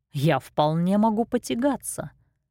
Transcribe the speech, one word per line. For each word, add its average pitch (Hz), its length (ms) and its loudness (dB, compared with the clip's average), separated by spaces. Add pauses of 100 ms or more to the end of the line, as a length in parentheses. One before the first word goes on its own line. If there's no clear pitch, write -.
(120)
я 139 280 2
вполне 170 580 0
могу 220 280 2
потягаться. 247 840 -4 (400)